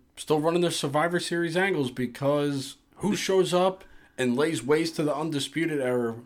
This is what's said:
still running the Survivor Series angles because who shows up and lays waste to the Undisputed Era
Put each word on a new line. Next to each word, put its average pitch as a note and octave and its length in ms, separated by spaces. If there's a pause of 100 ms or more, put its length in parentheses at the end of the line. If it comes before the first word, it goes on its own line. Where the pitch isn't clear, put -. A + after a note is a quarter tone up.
(160)
still D#3 240
running E3 200
the F3 100
Survivor D#3+ 480
Series E3+ 380
angles E3+ 340
because C#3 840 (200)
who F#3+ 200
shows F#3 380
up F#3 300 (340)
and B2 180
lays D3+ 260
waste D#3 340
to E3+ 60
the D3 120
Undisputed D3+ 680
Era B2 460